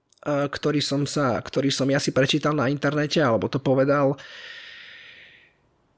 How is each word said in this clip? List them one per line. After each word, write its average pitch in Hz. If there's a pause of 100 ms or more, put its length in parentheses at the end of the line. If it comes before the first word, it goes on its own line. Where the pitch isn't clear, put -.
(200)
e, 143
ktorý 147
som 139
sa, 131
ktorý 135
som 131
ja 139
si 147
prečítal 143
na 143
internete, 147
alebo 131
to -
povedal, 139 (1800)